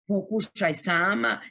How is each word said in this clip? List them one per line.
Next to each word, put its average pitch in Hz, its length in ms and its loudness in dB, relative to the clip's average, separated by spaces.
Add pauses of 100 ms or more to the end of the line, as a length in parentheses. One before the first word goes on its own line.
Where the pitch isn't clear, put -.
pokušaj 196 680 0
sama, 175 640 2 (120)